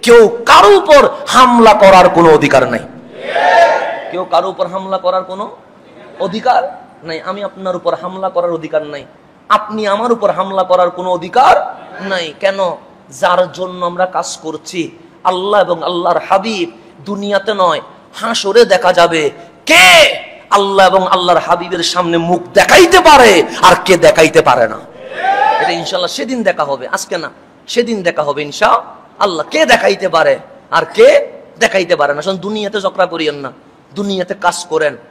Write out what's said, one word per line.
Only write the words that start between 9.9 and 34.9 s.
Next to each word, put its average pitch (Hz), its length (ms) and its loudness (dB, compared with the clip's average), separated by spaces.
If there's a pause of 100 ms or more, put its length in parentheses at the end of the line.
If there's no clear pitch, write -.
উপর 214 200 -4
হামলা 190 320 -4
করার 180 260 0
কোনো 180 200 -8
অধিকার 185 440 2 (540)
নাই। 180 180 -4 (140)
কেন? 196 180 -2 (600)
যার 180 220 0 (120)
জন্য 180 320 -10
আমরা 175 220 -4
কাজ 170 220 -8 (140)
করছি, 160 380 -12 (440)
আল্লাহ 185 360 -2
এবং 170 240 -2
আল্লাহর 175 400 -2
হাবিব, 196 440 -4 (360)
দুনিয়াতে 202 500 -6
নয়, 175 260 -2 (340)
হাসরে 214 500 0
দেখা 185 280 0
যাবে 170 300 2 (440)
কে 698 200 4 (640)
আল্লাহ 196 360 2
এবং 185 220 2
আল্লাহর 175 360 0
হাবিবের 175 400 -4
সামনে 170 340 -2
মুখ 170 220 -2 (140)
দেখাইতে 349 460 4
পারে 277 320 6 (300)
আর 180 120 6 (100)
কে 185 140 4
দেখাইতে 160 440 4
পারে 123 260 2
না। 107 100 -8 (800)
এটা 440 140 -2
ইনশাআল্লাহ - 400 -6
সেদিন 262 300 -6
দেখা 175 220 -2
হবে, 139 240 -8
আজকে - 300 -8
না, 151 120 -10 (380)
সেদিন 233 340 -2
দেখা 165 200 -2
হবে 143 200 -2
ইনশাআল্লাহ, 165 1080 -4
কে - 160 -2
দেখাইতে 196 420 0
পারে 156 260 2 (360)
আর 147 140 0 (100)
কে 226 140 6 (520)
দেখাইতে 190 360 -2
পারে 143 180 0
না। 147 80 -10
শুনুন, 190 180 -6
দুনিয়াতে 208 400 -8
ঝগড়া 185 260 -2
করিয়েন 160 320 -6
না, 139 120 -12 (420)
দুনিয়াতে 190 480 -6
কাজ 175 180 -2 (100)
করেন। 156 260 -2 (160)